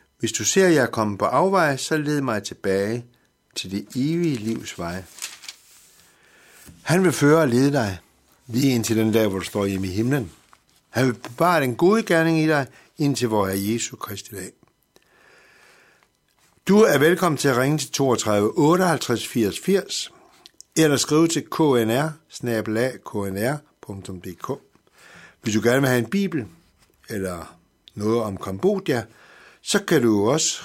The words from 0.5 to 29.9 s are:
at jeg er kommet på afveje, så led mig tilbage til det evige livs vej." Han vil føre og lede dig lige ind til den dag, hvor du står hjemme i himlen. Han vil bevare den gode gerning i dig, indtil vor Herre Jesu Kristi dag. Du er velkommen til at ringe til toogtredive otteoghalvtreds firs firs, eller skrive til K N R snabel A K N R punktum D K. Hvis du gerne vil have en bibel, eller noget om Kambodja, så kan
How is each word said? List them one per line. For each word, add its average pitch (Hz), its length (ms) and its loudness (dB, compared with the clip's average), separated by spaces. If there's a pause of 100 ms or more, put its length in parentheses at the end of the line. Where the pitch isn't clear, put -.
at 170 80 6
jeg 139 80 4
er 113 80 0
kommet 104 280 -2
på 104 60 -2
afveje, 156 540 2
så - 180 -4
led 147 240 -2
mig 113 220 -4
tilbage 104 640 -4 (480)
til - 160 -10
det 101 160 -6 (100)
evige 156 400 -2
livs 110 420 -8
vej." 87 260 -8 (1800)
Han 185 220 2
vil 160 80 4
føre 147 280 4
og 151 80 2
lede 131 240 2
dig 104 260 -2 (480)
lige 127 280 0
ind 113 100 0
til 110 120 0
den 110 160 2
dag, 110 160 2
hvor 95 100 -4
du 92 60 -8
står 101 220 -4
hjemme 95 200 -4
i 92 40 -6
himlen. 113 420 -2 (580)
Han 127 160 0
vil 120 80 0
bevare 165 460 0
den 123 160 -2
gode 208 260 4
gerning 165 360 2
i 156 100 2
dig, 143 180 0 (320)
indtil 139 300 0
vor 104 180 2
Herre 98 260 -2
Jesu 113 240 -6
Kristi - 380 -14
dag. 92 160 -14 (2250)
Du 202 120 8
er 165 180 6
velkommen 165 380 2
til 143 120 0
at 127 80 4
ringe 139 220 2
til 135 120 -8
toogtredive 110 680 0
otteoghalvtreds 156 680 0
firs 104 320 -2
firs, - 520 -4 (640)
eller 151 200 4
skrive 156 320 2
til 151 140 -4
K - 180 -10
N 120 300 4
R 147 220 0 (160)
snabel 110 480 -4
A 127 140 0
K - 240 -14
N 98 240 -4
R 127 180 -2 (300)
punktum 95 340 -14
D 90 60 -16 (160)
K. - 80 -10 (920)
Hvis 107 120 -2
du 107 80 2
gerne 123 180 4
vil 139 80 2
have 123 100 4
en 113 120 -4
bibel, 170 360 -2 (600)
eller 92 480 -8 (380)
noget 110 280 -2
om 104 140 -6
Kambodja, 123 680 -2 (580)
så - 160 -2
kan 180 240 2